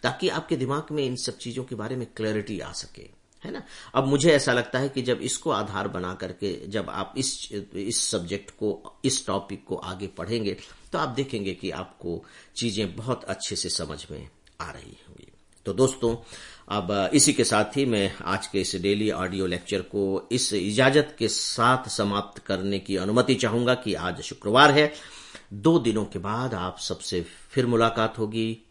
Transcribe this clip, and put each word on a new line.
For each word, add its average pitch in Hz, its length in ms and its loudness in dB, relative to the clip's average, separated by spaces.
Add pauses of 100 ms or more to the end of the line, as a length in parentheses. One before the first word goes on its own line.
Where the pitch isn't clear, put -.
ताकि 131 260 0
आपके 160 280 -2
दिमाग 135 360 -2
में 147 120 -2
इन 127 120 -4
सब - 220 -6
चीजों 123 260 -8
के 127 100 -10
बारे 110 220 -6
में 120 100 -6 (100)
clarity 107 440 -2
आ - 120 -10
सके, - 360 -12 (360)
है 196 60 -10
ना? - 120 -10 (320)
अब 135 120 2
मुझे 139 240 6
ऐसा 139 220 6
लगता 120 260 2
है 135 100 0
कि 131 140 -4
जब 120 200 0
इसको 127 280 -4
आधार 101 380 -2
बना 90 260 -4
करके 95 540 -6
जब 101 220 -4
आप - 260 -6
इस, - 360 -4 (220)
इस 101 360 -2
subject 98 400 -4
को, - 540 -4
इस 131 220 0
topic 98 400 -4
को 92 100 -4
आगे 92 300 -8
पढ़ेंगे, 98 500 -4 (360)
तो - 60 -2
आप 151 100 0
देखेंगे 113 460 -2
कि 90 160 -6
आपको 85 540 -8 (320)
चीजें 104 400 -2
बहुत 113 280 -6
अच्छे - 320 -6
से 110 120 -4
समझ 76 420 -6
में 71 180 -12 (320)
आ 170 100 -10
रही - 260 -16 (120)
होंगी। - 240 -20 (340)
तो 101 60 -4
दोस्तों, 120 440 2 (520)
अब 101 460 0
इसी 143 180 6
के 123 120 4
साथ 107 320 2
ही 139 80 4
मैं 101 400 2
आज 95 220 -2
के 101 140 -2
इस 92 160 -2
daily 101 340 2
audio 92 360 -2
lecture 87 340 -2
को 98 520 -2
इस 123 200 0
इजाजत 120 680 4
के 113 100 2
साथ 123 600 2
समाप्त 101 540 -2
करने 98 360 -2
की 98 180 -4
अनुमति 113 380 4
चाहूंगा 120 400 2
कि 110 200 -2
आज 87 260 -4
शुक्रवार 131 500 6
है, 147 220 6 (600)
दो 151 260 4
दिनों 110 260 2
के 101 140 -8
बाद 110 360 -4
आप 92 240 -4
सबसे - 480 -4 (240)
फिर 127 160 0
मुलाकात 113 520 2
होगी। 113 400 -2 (120)